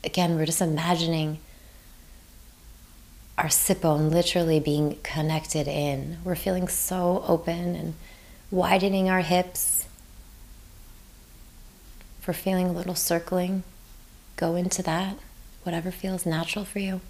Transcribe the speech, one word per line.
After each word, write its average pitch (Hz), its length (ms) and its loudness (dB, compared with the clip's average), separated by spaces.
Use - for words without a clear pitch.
again, 170 340 2
we're 156 100 2
just 160 140 0
imagining 165 760 2
our 160 100 0
sit - 320 2
bone 156 300 4
literally 165 500 4
being 147 420 2
connected 156 680 -2
in. 147 560 -2
We're 180 100 0
feeling 180 340 0
so 185 580 0
open 170 480 0
and 160 200 -6
widening 190 580 4
our 185 120 4
hips. 180 680 0
If - 100 -8
we're 170 60 -2
feeling 185 320 0
a 180 60 0
little 175 220 -4
circling, 180 680 0
go 170 200 0
into 180 260 0
that, 185 340 -2
whatever 170 280 -4
feels 185 360 -6
natural 165 380 -2
for 202 160 -6
you. 190 300 -4